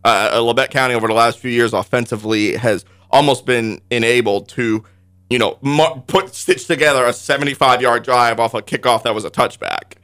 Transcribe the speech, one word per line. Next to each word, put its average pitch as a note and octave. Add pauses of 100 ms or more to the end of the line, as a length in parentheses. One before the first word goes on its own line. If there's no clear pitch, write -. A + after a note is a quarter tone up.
Uh, G#2+
uh, G#2+
Labette A#2
County B2+
over A2+
the A2
last A#2
few B2+
years A#2
offensively G#2+
has A2 (260)
almost C#3+
been A2+ (100)
enabled A2+
to, A2 (440)
you B2
know, G#2+
mu-, D3
put, F#3+
stitch -
together C#3+
a B2
seventy-five C#3
yard A#2+
drive A#2+
off A2+
a G#2+
kickoff A#2
that A2+
was G#2
a D#2
touchback. -